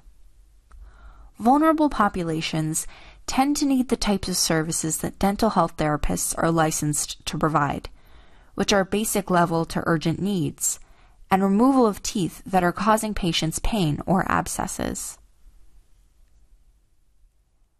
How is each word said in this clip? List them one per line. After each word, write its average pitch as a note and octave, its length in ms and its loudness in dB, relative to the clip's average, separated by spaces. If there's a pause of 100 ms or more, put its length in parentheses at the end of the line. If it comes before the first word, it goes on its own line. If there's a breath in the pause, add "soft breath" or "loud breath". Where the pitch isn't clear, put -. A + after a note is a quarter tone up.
(1400 soft breath)
Vulnerable D4 500 4
populations D#3+ 960 -2 (400 loud breath)
tend C#4+ 300 2
to D4 100 0
need C4 220 2
the A3+ 80 0
types G3 320 0
of F#3 80 -2
services D#3+ 600 -2
that - 200 -8
dental G3+ 320 2
health E3+ 280 0
therapists D#3 580 0
are E3 160 0
licensed D#3+ 760 -2
to - 120 -6
provide, D3 500 0 (680 soft breath)
which - 180 0
are G3 120 4
basic G#3 460 -2
level E3 340 2
to - 200 -6
urgent D#3+ 360 0
needs, F3 580 -4 (500 soft breath)
and F#3+ 140 2
removal A#3 440 4
of G3+ 180 -2
teeth - 420 -4
that F#3 160 2
are F3 100 2
causing G#3+ 400 0
patients E3 460 -2
pain E3+ 480 0
or F#3 240 2
abscesses. - 880 -4 (2500)